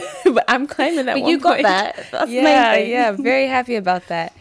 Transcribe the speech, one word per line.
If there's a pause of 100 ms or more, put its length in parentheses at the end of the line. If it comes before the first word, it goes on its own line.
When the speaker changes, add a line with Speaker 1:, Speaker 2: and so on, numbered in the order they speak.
(140)
Speaker 1:
<laughs>
but
I'm
claiming
that
Speaker 2:
But
Speaker 1:
one
Speaker 2:
you
got
Speaker 1:
point.
Speaker 2:
that.
That's
Speaker 1:
Yeah,
Speaker 2:
amazing.
Speaker 1:
yeah,
very
Speaker 2:
<laughs>
Speaker 1:
happy
about
that.